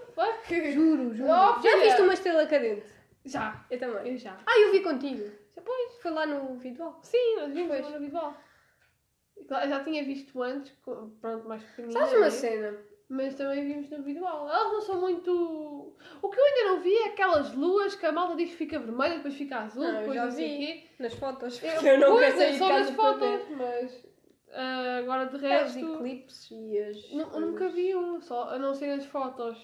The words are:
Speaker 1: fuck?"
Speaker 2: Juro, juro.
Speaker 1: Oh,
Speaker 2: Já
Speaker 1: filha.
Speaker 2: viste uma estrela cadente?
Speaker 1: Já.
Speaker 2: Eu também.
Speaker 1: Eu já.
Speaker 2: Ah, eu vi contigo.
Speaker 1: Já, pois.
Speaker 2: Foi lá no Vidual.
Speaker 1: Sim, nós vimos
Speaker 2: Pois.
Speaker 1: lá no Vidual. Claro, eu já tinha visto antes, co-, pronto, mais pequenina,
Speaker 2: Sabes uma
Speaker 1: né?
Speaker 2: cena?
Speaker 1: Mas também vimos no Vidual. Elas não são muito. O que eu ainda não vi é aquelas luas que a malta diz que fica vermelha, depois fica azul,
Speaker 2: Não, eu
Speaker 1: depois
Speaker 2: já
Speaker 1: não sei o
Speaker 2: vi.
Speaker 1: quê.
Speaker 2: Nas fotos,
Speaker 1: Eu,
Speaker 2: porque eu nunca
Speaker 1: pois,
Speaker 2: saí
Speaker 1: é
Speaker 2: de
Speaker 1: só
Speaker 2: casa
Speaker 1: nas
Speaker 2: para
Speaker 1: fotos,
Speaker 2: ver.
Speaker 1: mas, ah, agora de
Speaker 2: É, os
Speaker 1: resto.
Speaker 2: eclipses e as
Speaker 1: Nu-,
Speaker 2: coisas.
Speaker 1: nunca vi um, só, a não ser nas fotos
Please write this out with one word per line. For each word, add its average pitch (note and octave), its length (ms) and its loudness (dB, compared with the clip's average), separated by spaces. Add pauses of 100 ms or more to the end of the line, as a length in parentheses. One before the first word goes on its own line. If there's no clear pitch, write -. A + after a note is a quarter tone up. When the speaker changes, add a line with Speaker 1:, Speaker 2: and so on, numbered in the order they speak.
(140)
Speaker 1:
fuck?" E4+ 580 -2
Speaker 2:
Juro, C#4 420 2
juro. B3+ 160 0
Speaker 1:
Oh, F#4+ 320 6
Speaker 2:
Já A4+ 100 6
Speaker 1:
filha. - 120 6
Speaker 2:
viste G4+ 180 8
uma F#4 120 6
estrela E4 340 2
cadente? A#3 360 0 (420)
Speaker 1:
Já. A3 440 -8
Speaker 2:
Eu B3 100 -6
também. A#3+ 320 -6
Speaker 1:
Eu B3+ 60 -6
já. G3 280 -14
Speaker 2:
Ah, A#4+ 140 8
eu G#4 120 8
vi F#4+ 100 6
contigo. C4 480 -4 (260)
Speaker 1:
Já, - 60 -18
pois. B4 400 -4
Speaker 2:
Foi E4+ 100 -4
lá D#4 140 -2
no C#4 320 -6
Vidual. B3+ 460 -12
Speaker 1:
Sim, A#4 340 2
nós D4 160 -6
vimos E4+ 160 -2
Speaker 2:
Pois. C#4 160 -2
Speaker 1:
lá D4 60 -10
no D4+ 80 -10
Vidual. D4 380 -8 (1080)
Claro, C4 180 -4
eu C#4+ 40 -2
já C#4 140 -4
tinha D#4 200 -4
visto C4+ 380 -8
antes, C4+ 300 -6 (120)
co-, A3 280 -12 (100)
pronto, A3 260 -8
mais A3 160 -10
pequenina, A#3 360 -12
Speaker 2:
Sabes C#5+ 140 2
uma G#4 120 8
Speaker 1:
né? D4 40 4
Speaker 2:
cena? A3 480 -4 (320)
Speaker 1:
Mas C4+ 260 -4
também C#4 320 -4
vimos C#4+ 220 -8
no D4 140 -12
Vidual. D4 460 -6
Elas G4+ 240 0
não G#4+ 80 -2
são F#4 200 -4
muito. F4+ 300 -2 (880)
O G4+ 80 -4
que B4 100 0
eu C5+ 40 6
ainda C#5 280 4
não F4 100 0
vi F#4 140 2
é A4+ 120 4
aquelas D#4 460 0
luas F#4+ 420 0
que - 100 -6
a D#4 60 2
malta E4+ 240 -2
diz E4+ 160 -2
que - 60 -16
fica D4+ 220 -6
vermelha, B3+ 380 -2
depois C#4 180 -8
fica C#4 240 -8
azul, A3 240 -8
Speaker 2:
Não, E4 80 0
eu A3 80 -4
Speaker 1:
depois C4 160 -4
Speaker 2:
já A#3+ 100 -2
Speaker 1:
não B3+ 60 -4
sei D#4 140 -6
o D4 140 -6
Speaker 2:
vi. C#4+ 60 -4
Speaker 1:
quê. D#4+ 220 -10 (120)
Speaker 2:
Nas A#3 140 -8
fotos, B3+ 500 -8
Speaker 1:
Eu, D#4+ 100 -4
Speaker 2:
porque D4 160 2
eu C4+ 100 10
nunca C#4 120 10
Speaker 1:
pois, C5 240 8
Speaker 2:
saí - 120 4
Speaker 1:
é D4+ 40 2
Speaker 2:
de C#4 60 -2
Speaker 1:
só F#4+ 100 2
Speaker 2:
casa G#4 180 6
Speaker 1:
nas F#4 100 -2
Speaker 2:
para A4 180 4
Speaker 1:
fotos, - 340 -2
Speaker 2:
ver. D4+ 80 -12
Speaker 1:
mas, B3 500 -6 (460)
ah, B3+ 480 -4
agora B3+ 260 -2
de C#4 200 -6
Speaker 2:
É, C#4+ 200 4
os B3 100 -6
Speaker 1:
resto. D#4+ 200 -6
Speaker 2:
eclipses - 560 -12
e A3 280 -6
as G#3 320 -10
Speaker 1:
Nu-, D4 140 -6
Speaker 2:
coisas. - 240 -8
Speaker 1:
nunca F4+ 200 -4
vi F4+ 260 -2
um, F4 260 -4
só, A#3+ 280 -6
a C4 100 -6
não C#4 140 -2
ser C#4+ 220 -4
nas C#4 100 -8
fotos B3+ 580 -8